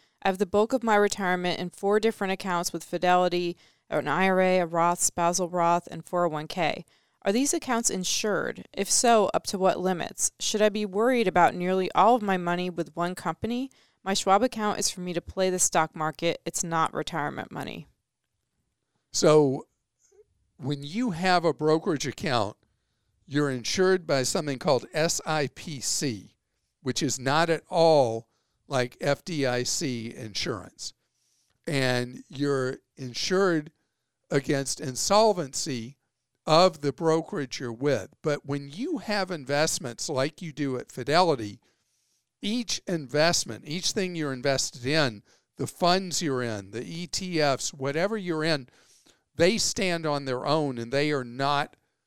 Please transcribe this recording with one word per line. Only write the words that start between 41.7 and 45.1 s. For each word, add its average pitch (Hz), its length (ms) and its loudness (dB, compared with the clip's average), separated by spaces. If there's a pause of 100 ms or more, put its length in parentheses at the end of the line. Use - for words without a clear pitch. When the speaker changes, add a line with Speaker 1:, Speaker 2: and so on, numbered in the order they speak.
Speaker 2:
each 233 460 -2
investment, 151 800 -2
each 165 240 -4
thing 185 240 -4
you're 151 160 -4
invested 131 540 -2
in, 135 380 0 (340)